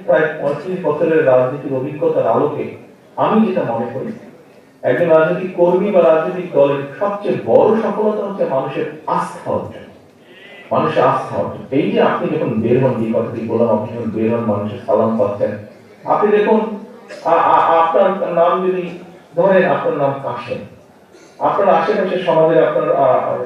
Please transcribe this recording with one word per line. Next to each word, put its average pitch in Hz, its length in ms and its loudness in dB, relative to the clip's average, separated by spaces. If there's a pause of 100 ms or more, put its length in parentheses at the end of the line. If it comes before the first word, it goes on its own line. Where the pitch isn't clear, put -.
প্রায় 156 360 0
পঁয়ত্রিশ 185 440 -6
বছরের 156 420 2
রাজনীতির 131 500 0
অভিজ্ঞতার 147 500 -2
আলোকে - 500 -2 (380)
আমি 190 320 2
যেটা - 160 -2
মনে 135 300 -4
করি, 117 180 -8 (720)
একজন 170 280 0
রাজনৈতিক 175 460 2
কর্মী 185 360 2
বা 185 100 6
রাজনৈতিক 160 520 2
দলের 139 300 2 (160)
সবচেয়ে 202 460 -4
বড় 220 360 4
সফলতা 208 460 -2
হচ্ছে 185 180 -2
মানুষের 139 400 -4 (220)
আস্থা - 440 -6
অর্জন। - 320 -6 (880)
মানুষের - 320 2
আস্থা - 320 -2
অর্জন। - 420 -4
এই 190 140 0
যে - 100 2
আপনি - 380 0
যখন - 220 -2
বের 127 220 2
হন, 117 200 0
যে 113 100 -4
কথাটি 113 340 -4
বললাম, 117 220 0
আপনি 110 280 -2
যখন 113 120 -6
বের 110 220 -2
হন, 117 80 0
মানুষের 104 460 -4
সালাম 113 320 2
পাচ্ছেন, 101 340 -2 (540)
আপনি 208 260 2
দেখুন, 214 280 4 (680)
আ-, - 40 0
আ-, 165 480 4
আপনার 170 560 2
নাম 175 340 2
যদি 180 320 -4 (360)
ধরেন, 185 340 4
আপনার 156 280 -2
নাম 135 160 0 (100)
কাশেম, - 340 -8 (840)
আপনার - 300 2
আশেপাশে 185 540 0
সমাজের 160 440 4
আপনার, - 280 0
আ, 127 500 2